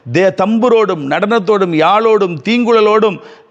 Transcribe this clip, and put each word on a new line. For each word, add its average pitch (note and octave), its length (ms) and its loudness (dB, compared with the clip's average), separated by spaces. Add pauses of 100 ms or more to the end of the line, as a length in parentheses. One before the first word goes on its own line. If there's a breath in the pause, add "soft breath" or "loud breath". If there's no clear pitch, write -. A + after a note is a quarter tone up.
(140)
தே-, F#3 240 2
தம்புரோடும், G#3+ 680 0
நடனத்தோடும், F#3+ 680 -2
யாழோடும், G3 680 0
தீங்குழலோடும் A3 760 0 (320 loud breath)